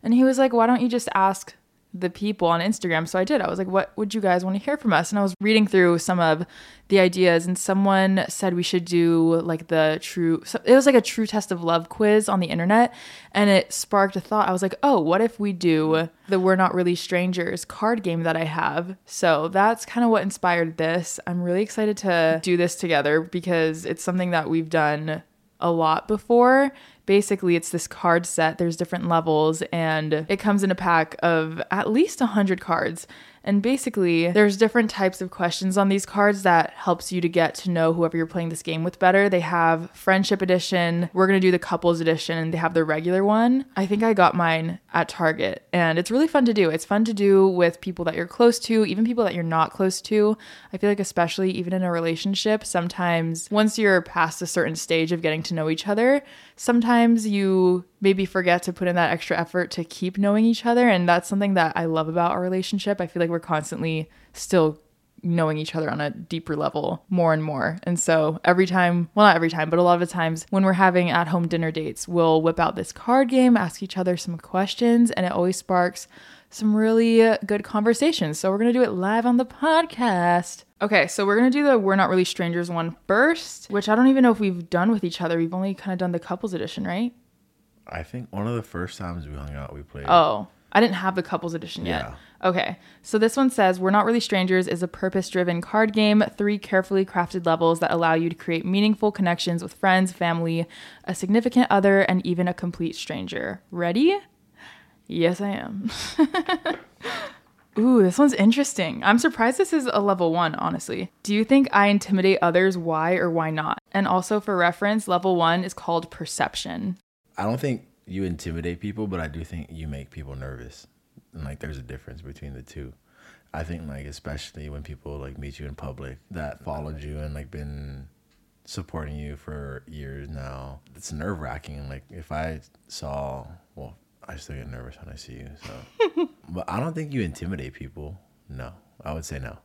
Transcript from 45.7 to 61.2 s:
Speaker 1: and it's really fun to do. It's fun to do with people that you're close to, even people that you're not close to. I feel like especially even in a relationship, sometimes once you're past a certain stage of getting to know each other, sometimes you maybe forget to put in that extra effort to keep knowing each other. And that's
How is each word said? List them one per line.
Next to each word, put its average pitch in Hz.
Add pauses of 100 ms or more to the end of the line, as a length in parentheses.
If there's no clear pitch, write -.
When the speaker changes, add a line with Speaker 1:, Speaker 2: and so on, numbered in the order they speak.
Speaker 1:
and 165
it's 180
really 277
fun 285
to 233
do. 190
It's 160
fun 208
to 226
do 196
with 175
people 175
that 156
you're 170
close 233
to, 220
even 202
people 233
that 180
you're 175
not 165
close 190
to. 214 (360)
I 196
feel 208
like 202
especially 185
even 180
in 185
a 175
relationship, 180
sometimes 170
once 214
you're 196
past 165
a 175
certain 160
stage 160
of 165
getting 156
to 180
know 160
each 160
other, 240 (360)
sometimes 233
you 190 (160)
maybe 196
forget 180
to 185
put 180
in 175
that 170
extra 165
effort 170
to 170
keep 185
knowing 202
each 233
other. 240
And 180
that's 170